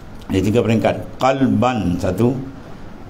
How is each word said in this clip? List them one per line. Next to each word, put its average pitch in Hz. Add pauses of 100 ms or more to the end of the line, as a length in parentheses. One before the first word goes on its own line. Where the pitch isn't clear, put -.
(280)
Ini 95
tiga 110
peringkat. 104
Qalban 117
satu, 92 (760)